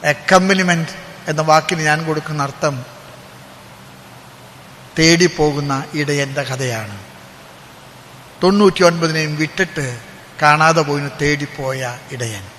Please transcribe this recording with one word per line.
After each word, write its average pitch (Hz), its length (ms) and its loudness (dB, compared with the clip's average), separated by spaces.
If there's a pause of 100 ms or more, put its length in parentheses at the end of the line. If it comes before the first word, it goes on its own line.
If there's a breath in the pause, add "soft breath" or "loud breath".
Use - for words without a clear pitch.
(120)
Accompaniment 185 760 2 (420)
എന്ന 156 180 -2
വാക്കിന് 156 400 2
ഞാൻ 151 180 2
കൊടുക്കുന്ന 151 420 -4
അർത്ഥം 143 260 -4 (2250)
തേടിപ്പോകുന്ന 160 720 2 (280)
ഇടയൻ്റെ 143 480 -2
കഥയാണ്. 117 480 -6 (1500)
തൊണ്ണൂറ്റിയൊൻപതിനെയും 170 960 2
വിട്ടിട്ട് 160 460 -4 (560)
കാണാതെ 156 460 6
പോയിന് 143 220 -2 (120)
തേടിപ്പോയ 143 580 -4 (340)
ഇടയൻ. 110 300 -8 (140)